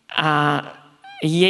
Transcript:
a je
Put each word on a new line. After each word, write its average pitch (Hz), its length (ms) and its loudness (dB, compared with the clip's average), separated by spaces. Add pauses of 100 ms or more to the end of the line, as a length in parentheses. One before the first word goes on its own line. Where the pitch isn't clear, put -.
(100)
a 156 180 -2 (960)
je 170 260 4